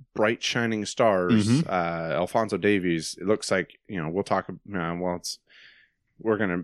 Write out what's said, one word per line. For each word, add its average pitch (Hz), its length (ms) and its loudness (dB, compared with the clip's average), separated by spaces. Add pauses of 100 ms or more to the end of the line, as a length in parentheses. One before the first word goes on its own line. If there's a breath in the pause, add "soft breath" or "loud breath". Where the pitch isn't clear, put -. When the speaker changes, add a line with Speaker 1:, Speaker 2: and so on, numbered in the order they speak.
(140)
Speaker 1:
bright 110 280 2
shining 113 420 -2
stars, 104 640 4
Speaker 2:
Mm-hmm. 139 220 2
Speaker 1:
uh, 85 460 -2
Alphonso 104 400 0
Davies, 90 640 0
it 90 60 -8
looks 107 240 0
like, 92 280 -2 (100)
you 95 140 -6
know, 76 60 -4
we'll 92 160 -2
talk, 95 260 -2
uh, 92 40 -8 (440)
well, 90 180 -2
it's, - 220 -12 (840 soft breath)
we're 110 180 0
gonna 90 260 -2